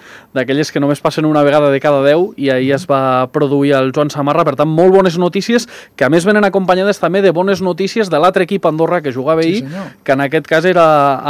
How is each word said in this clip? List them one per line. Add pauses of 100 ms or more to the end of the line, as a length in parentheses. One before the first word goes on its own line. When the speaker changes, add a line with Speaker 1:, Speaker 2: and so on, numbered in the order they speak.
(340)
Speaker 1:
d'aquelles
que
només
passen
una
vegada
de
cada
deu,
i
ahir
es
va
produir
el
Joan
Samarra.
Per
tant,
molt
bones
notícies, (300)
que
a
més
venen
acompanyades
també
de
bones
notícies
de
l'altre
equip
Andorra
que
jugava
Speaker 2:
Sí,
Speaker 1:
ahir,
Speaker 2:
senyor. (180)
Speaker 1:
que
en
aquest
cas
era